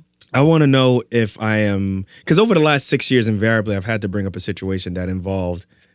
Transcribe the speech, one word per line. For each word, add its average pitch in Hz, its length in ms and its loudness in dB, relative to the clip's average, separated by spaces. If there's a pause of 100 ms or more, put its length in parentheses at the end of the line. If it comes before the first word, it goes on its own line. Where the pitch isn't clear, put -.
(340)
I 123 80 2
wanna 156 260 4
know 131 420 4
if 113 320 -2
I 110 180 0
am, 98 460 -2 (200)
'cause 160 120 2
over 226 160 4
the 170 60 4
last 151 280 2
six - 220 -2
years, 123 180 2
invariably, 110 480 0
I've 95 100 -6
had 110 180 -4
to 104 40 -4
bring 98 200 -4
up 90 80 -10
a 92 40 -8
situation 95 540 -6
that 90 160 -6
involved 92 560 -6 (300)